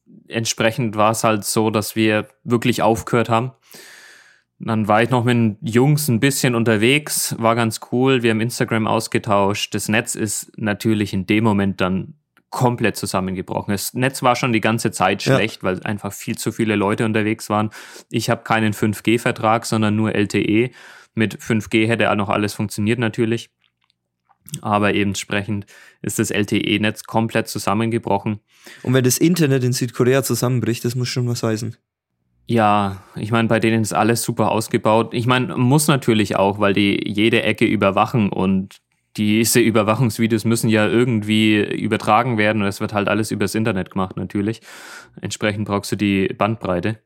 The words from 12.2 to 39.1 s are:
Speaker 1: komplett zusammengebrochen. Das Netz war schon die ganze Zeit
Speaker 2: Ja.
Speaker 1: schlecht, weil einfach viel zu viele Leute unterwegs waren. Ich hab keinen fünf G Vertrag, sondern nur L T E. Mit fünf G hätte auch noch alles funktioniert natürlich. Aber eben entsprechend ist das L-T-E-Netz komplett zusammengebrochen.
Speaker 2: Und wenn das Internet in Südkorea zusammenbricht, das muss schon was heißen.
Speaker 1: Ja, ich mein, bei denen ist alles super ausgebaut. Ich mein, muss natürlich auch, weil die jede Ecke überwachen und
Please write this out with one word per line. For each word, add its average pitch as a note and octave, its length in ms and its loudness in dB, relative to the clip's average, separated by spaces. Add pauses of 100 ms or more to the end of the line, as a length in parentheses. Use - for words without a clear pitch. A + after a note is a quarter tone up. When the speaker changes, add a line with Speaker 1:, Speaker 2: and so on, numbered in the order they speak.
Speaker 1:
komplett A#2 440 0
zusammengebrochen. F#2+ 760 -4
Das - 200 -6
Netz B2+ 300 -4
war B2 140 2
schon B2 160 -2
die A2 80 2
ganze A2+ 300 0
Zeit G2 340 0
Speaker 2:
Ja. C3+ 100 2
Speaker 1:
schlecht, A2 260 -4
weil F#2 220 -4
einfach G2+ 300 -8
viel - 240 -10
zu A2 160 -6
viele A2 240 -2
Leute G#2 260 0
unterwegs A2 460 -2
waren. G#2+ 200 0 (400)
Ich A#2 200 -4
hab A#2 160 0
keinen A2 260 2
fünf G#2 320 -2
G A2+ 140 2
Vertrag, A#2 480 0
sondern G#2+ 320 0
nur A2 180 -2
L G#2 120 0
T G#2 140 -2
E. A#2 300 0 (440)
Mit G#2+ 280 -2
fünf A2 260 -2
G A2 160 2
hätte A2 240 2
auch G#2 60 2
noch G#2 140 -2
alles G#2 240 0
funktioniert G#2+ 440 -2
natürlich. A2+ 520 -2 (1120)
Aber G#2 320 0
eben G2+ 160 0
entsprechend G2+ 560 -6 (360)
ist - 180 -6
das G#2+ 120 0
L-T-E-Netz G#2 720 -2
komplett A2+ 460 -2
zusammengebrochen. G#2+ 880 -2 (440)
Speaker 2:
Und B2 100 0
wenn C3 100 4
das B2+ 140 2
Internet D3+ 480 2
in B2 80 0
Südkorea B2+ 500 2
zusammenbricht, A#2+ 640 -2
das B2 100 -2
muss B2 140 -4
schon B2 180 -2
was A#2+ 160 -4
heißen. A2+ 320 -4 (720)
Speaker 1:
Ja, G#2 540 2 (140)
ich G#2 160 -6
mein, A2+ 160 2
bei A2+ 120 2
denen A2+ 220 2
ist G2+ 120 -4
alles G#2+ 280 2
super A2+ 300 0
ausgebaut. A2 640 0
Ich A#2 100 -2
mein, B2+ 220 2
muss C3 400 2
natürlich A#2+ 480 2
auch, G2+ 240 2
weil G2+ 140 2
die G2+ 280 2 (100)
jede G#2+ 300 2
Ecke A2 240 0
überwachen G2+ 640 2
und F#2+ 520 -2 (360)